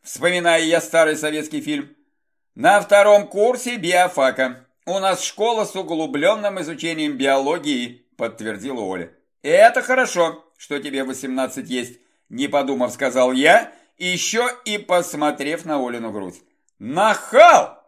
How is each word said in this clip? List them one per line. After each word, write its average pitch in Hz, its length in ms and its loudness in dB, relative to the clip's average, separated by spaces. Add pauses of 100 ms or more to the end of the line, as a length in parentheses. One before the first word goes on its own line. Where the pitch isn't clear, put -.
вспоминая 170 580 0
я 160 200 2
старый 160 340 2
советский 151 460 -6
фильм. 143 340 -8 (600)
"На 190 260 4
втором 202 460 6
курсе 240 500 -2
биофака. 135 880 0 (180)
У 190 140 -4
нас 190 240 -2
школа 220 400 -2
с - 120 -8
углублённым 175 840 -2
изучением 156 560 -6
биологии", 135 880 -2 (120)
подтвердила 110 640 -8
Оля. 92 320 -8 (280)
"Это 214 400 4
хорошо, 190 600 -2 (140)
что 143 220 -10
тебе 135 260 -6
восемнадцать 131 640 -6
есть", 123 300 -8 (300)
не 131 180 -6
подумав, 135 440 -2
сказал 127 400 0
я, 156 400 4 (260)
ещё 180 500 -2 (180)
и 208 120 -4
посмотрев 156 880 -4
на 151 120 -4
Олину 120 340 -6
грудь. 95 300 -12 (380)
"Нахал! 214 1080 4